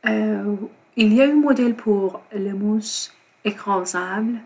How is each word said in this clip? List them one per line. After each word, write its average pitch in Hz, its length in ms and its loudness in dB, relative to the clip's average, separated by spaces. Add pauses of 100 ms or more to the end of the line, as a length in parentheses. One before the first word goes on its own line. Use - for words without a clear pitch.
Euh, 214 480 -2 (420)
il 214 160 4
y 240 80 6
a 269 40 8
un 285 100 2
modèle 254 400 4
pour 196 460 -2 (120)
les 202 200 -4
mousses 208 600 -2 (320)
écrasables. 196 1000 -4